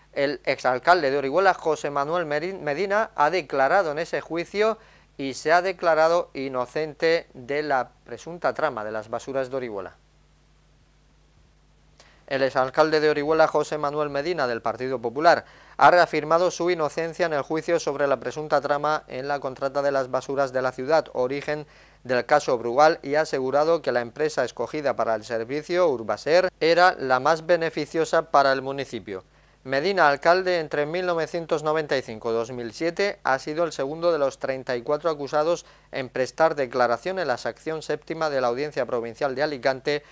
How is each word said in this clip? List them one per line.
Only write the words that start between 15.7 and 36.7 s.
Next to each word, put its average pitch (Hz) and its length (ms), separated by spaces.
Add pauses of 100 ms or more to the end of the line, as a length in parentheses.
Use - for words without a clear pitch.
ha 143 140
reafirmado 165 640
su 175 180
inocencia 165 560
en 160 60
el 139 100
juicio 160 380
sobre 143 260
la 131 140
presunta 147 400
trama 147 480
en 135 180
la 143 140
contrata 135 420
de 139 80
las 131 220
basuras 131 400
de 127 100
la 131 80
ciudad, 147 420
origen 143 540 (380)
del 123 220
caso 147 300
Brugal, 127 460
y 139 140
ha 156 60
asegurado 147 600
que 135 80
la 120 100
empresa 135 440
escogida 123 500
para 113 220
el 107 80
servicio, 143 640
Urbaser, 135 640 (100)
era 170 380
la 127 200
más 160 280
beneficiosa 165 840
para 139 220
el 135 100
municipio. 120 640 (400)
Medina, 151 440
alcalde 175 520
entre 147 260
mil 175 180
novecientos 165 580
noventa 151 360
y - 20
cinco 117 300
y - 20
dos 117 200
mil 120 200
siete, 170 520
ha 131 140
sido 156 260
el 156 80
segundo 160 400
de 156 60
los 139 200
treinta 131 380
y 120 60
cuatro 151 280
acusados 151 560 (260)
en 131 160
prestar 151 460
declaración 127 640